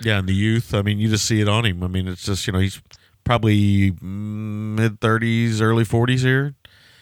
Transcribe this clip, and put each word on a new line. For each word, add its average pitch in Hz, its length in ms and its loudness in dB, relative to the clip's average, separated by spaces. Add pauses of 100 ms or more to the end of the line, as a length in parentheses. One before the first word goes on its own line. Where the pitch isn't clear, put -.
Yeah, 110 160 2
and 92 100 -2
the 95 60 0
youth, 110 400 0
I 104 80 0
mean, 104 160 -2
you 110 100 0
just 107 160 0
see 110 160 0
it 104 80 0
on 110 160 0
him. 90 180 -4
I 90 60 -2
mean, 92 200 -4
it's 90 160 -10
just, 98 220 -4
you 95 60 -4
know, 92 60 0
he's 95 240 -2 (400)
probably 104 680 4 (100)
mid 107 960 -4
thirties, 113 640 0
early 113 220 4
forties 123 380 0
here. 135 340 0 (460)